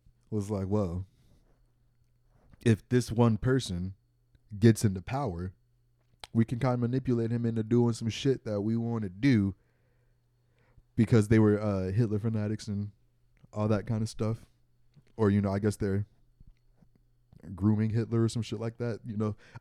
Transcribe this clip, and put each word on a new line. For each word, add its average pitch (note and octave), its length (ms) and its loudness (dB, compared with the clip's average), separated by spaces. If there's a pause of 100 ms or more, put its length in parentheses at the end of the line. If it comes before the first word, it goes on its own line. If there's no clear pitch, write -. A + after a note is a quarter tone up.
(320)
was G#2 180 -4
like, G2 180 -4
"Well, F#2+ 380 -2 (1600)
if A2+ 240 2
this B2 220 0
one A2+ 260 4
person G2 560 -2 (680)
gets A2 260 6
into F#2+ 160 0
power, F#2+ 520 -6 (800)
we A2+ 120 4
can A#2+ 140 -6
kinda B2 180 0
manipulate A#2+ 540 0
him A#2 140 -2
into A2+ 180 -2
doing A#2+ 300 4
some A#2 160 -4
shit C3 360 -2
that G#2 160 -4
we A2 140 0
wanna A#2 340 -4
do," G2+ 460 2 (1400)
because A2 320 4
they A2 120 6
were, G#2 220 6
uh, F#2+ 300 -2
Hitler G#2 280 0
fanatics G#2+ 480 -6
and G#2 240 -6 (640)
all G#2+ 140 -2
that G#2 180 0
kinda A2 220 -4
stuff. A2+ 380 -6 (720)
Or, A2 120 4
you G2+ 120 4
know, G2 100 0
I G2 80 0
guess G#2 180 0
they're G2+ 280 -2 (1500)
grooming G#2 380 0
Hitler A2+ 320 0
or A2+ 60 2
some A#2 120 -6
shit G#2+ 180 -8
like A2+ 180 -8
that. A#2+ 280 -6
You A#2 120 -10
know, G#2+ 180 -2 (260)